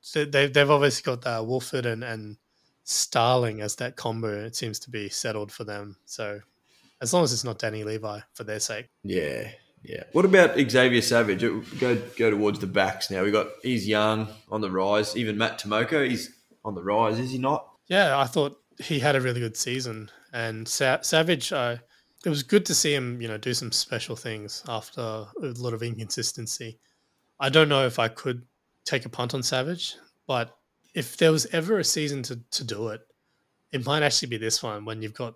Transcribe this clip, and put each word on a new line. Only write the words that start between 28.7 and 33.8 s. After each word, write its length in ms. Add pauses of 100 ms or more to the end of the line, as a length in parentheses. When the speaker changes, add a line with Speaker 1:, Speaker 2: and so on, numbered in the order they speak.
Speaker 1:
take 200
a 40
punt 240
on 120
Savage, 520 (300)
but 300 (360)
if 240
there 140
was 220
ever 260
a 60
season 400
to, 160 (100)
to 140
do 240
it, 140 (680)
it 160